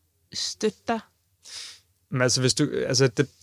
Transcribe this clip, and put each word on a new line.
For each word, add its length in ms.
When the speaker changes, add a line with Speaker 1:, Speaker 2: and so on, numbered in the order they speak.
Speaker 1:
støtte 440
dig? 120
Speaker 2:
Men 100
altså, 200
hvis 120
du, 160
altså, 200
det, 220